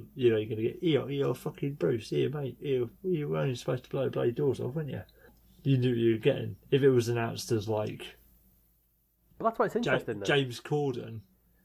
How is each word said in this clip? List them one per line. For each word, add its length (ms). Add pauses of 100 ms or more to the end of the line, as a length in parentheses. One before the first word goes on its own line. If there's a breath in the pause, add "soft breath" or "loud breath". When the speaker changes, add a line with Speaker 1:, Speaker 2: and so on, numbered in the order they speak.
(160)
Speaker 1:
you 160
know, 60
you're 120
gonna 140
get, 200
"Eeyore, 240
Eeyore, 300
fucking 380
Bruce, 340
here, 200
mate, 300
here, 280 (160)
you 260
were 80
only 180
supposed 300
to 40
blow, 200
blow 140
your 80
doors 280
off, 140
weren't 160
you?" 120 (640 soft breath)
You 140
knew 140
what 60
you 160
were 40
getting. 380 (160)
If 120
it 60
was 180
announced 440
as, 180
like, 480 (1200)
Speaker 2:
But 80
that's 140
why 80
it's 80
Speaker 1:
Ja-, 40
Speaker 2:
interesting, 400
though. 60
Speaker 1:
James 340
Corden 600 (440)